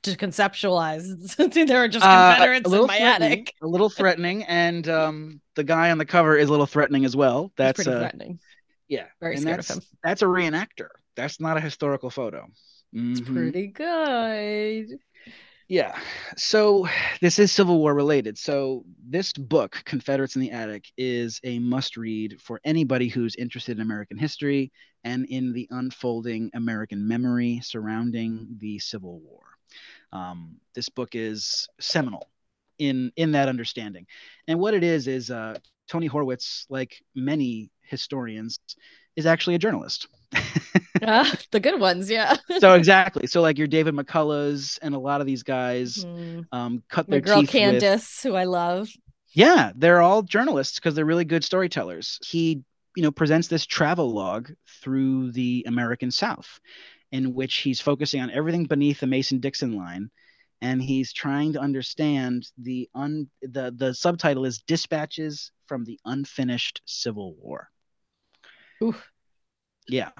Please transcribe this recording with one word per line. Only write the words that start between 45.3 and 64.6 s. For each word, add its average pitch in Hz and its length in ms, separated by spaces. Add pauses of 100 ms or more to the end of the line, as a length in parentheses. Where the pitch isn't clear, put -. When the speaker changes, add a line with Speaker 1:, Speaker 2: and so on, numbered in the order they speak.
Speaker 2:
guys, 123 540 (100)
Speaker 1:
Mm-hmm. 170 360 (100)
Speaker 2:
um, 120 380
cut 165 200
Speaker 1:
My - 40
Speaker 2:
their 139 80
Speaker 1:
girl 202 180
Speaker 2:
teeth - 80
with 269 120
Speaker 1:
Candace, 202 600
who 240 140
I 185 80
love. 180 440 (460)
Speaker 2:
Yeah, 208 420
they're 170 280
all 196 180
journalists 202 580
'cause 160 140
they're 156 100
really 165 220
good 156 180
storytellers. 135 800
He, 160 380 (340)
you 185 60
know, 156 80
presents 156 380
this 160 180
travel 156 480
log 104 380 (320)
through 131 480
the 123 360
American 120 440
South, - 480 (520)
in 131 220
which 131 220
he's 135 260
focusing 143 400
on 127 80
everything 160 360
beneath 143 340
the 135 80
Mason-Dixon 131 680
line, 92 360 (500)
and 127 220
he's 131 300
trying 147 400
to 143 60
understand 135 840 (140)
the 127 340
un-, 147 340 (140)
the, 127 340
the 127 200
subtitle 156 500
is 123 140
Dispatches 151 920 (140)